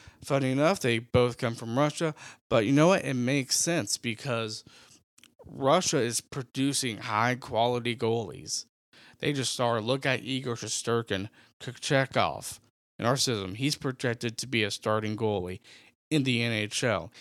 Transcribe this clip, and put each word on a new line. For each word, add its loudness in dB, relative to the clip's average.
Funny 0
enough, 2
they 2
both 2
come -2
from -2
Russia, 0
but 4
you 2
know 8
what? 4
It -4
makes 0
sense 0
because -4
Russia 4
is 0
producing -2
high-quality 0
goalies. -4
They -2
just -4
are. 2
Look -2
at 0
Igor -6
Shesterkin, -2
Kochetkov. -2
In -2
our 4
system, -2
he's -2
projected -4
to -10
be 2
a 0
starting -2
goalie -2
in 4
the 2
N 0
H -2
L. 0